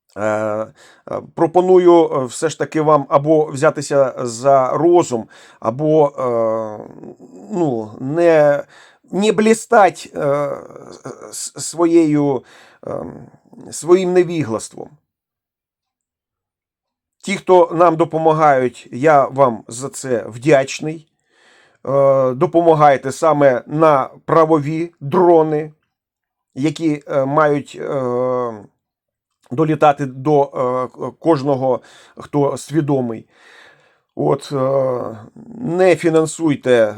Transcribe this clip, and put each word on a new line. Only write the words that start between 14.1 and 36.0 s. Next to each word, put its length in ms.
невіглаством. 760
Ті, 140
хто 380
нам 220
допомагають, 960
я 340
вам 420
за 200
це 400
вдячний. 800
Е, 460
допомагайте 800
саме 540
на 440
правові 760
дрони, 720
які, 540
е, 160
мають, 560
е, 840
долітати 560
до, 360
е, 60
кожного, 600
хто 400
свідомий. 680
От, 360
е, 640
не 380
фінансуйте, 1000